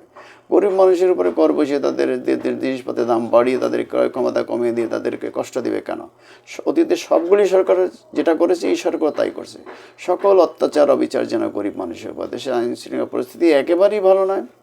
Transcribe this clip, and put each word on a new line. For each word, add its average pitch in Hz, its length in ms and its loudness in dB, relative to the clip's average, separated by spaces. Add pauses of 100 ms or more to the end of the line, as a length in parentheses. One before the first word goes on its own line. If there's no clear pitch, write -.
(500)
গরিব - 200 4
মানুষের 185 400 4
উপরে 180 200 0
কর 160 220 2
বসিয়ে 143 260 0
তাদের, 131 440 -2
যে, 131 140 -2
যে 127 200 -4
জিনিসপত্রের 123 500 -4
দাম 120 200 0
বাড়িয়ে, 120 320 2
তাদের 120 280 -2
ক্রয় 123 220 0
ক্ষমতা 120 340 -2
কমিয়ে 117 300 -2
দিয়ে 117 160 -2
তাদেরকে 117 460 -6
কষ্ট 127 240 -6
দিবে 107 220 -4
কেন? - 200 -8 (460)
স-, - 200 -16
অতীতে 170 300 2
সবগুলি 175 500 2
সরকার 185 420 2 (240)
যেটা 147 220 0
করেছে, 175 340 0
এই 180 80 2
সরকার 156 340 -2
তাই - 200 -2
করছে। - 280 -14 (400)
সকল 185 420 2
অত্যাচার, 147 500 2
অবিচার 123 360 0
যেন 113 220 -2
গরিব 101 280 -6
মানুষের 87 340 -10
উপর। 87 160 -8
দেশের 127 260 -8
আইন 120 220 -2
শৃঙ্খলা 123 300 -8
পরিস্থিতি 127 480 0
একেবারেই 175 480 2
ভালো 190 240 4
নয় 190 220 -2 (160)